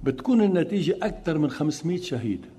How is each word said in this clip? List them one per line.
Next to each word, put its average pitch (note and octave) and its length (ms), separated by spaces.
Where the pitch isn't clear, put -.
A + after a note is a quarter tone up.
بتكون A3 380
النتيجة F3+ 600
أكثر E3+ 360
من D3 120
خمسمية D#3 500
شهيد. A2 460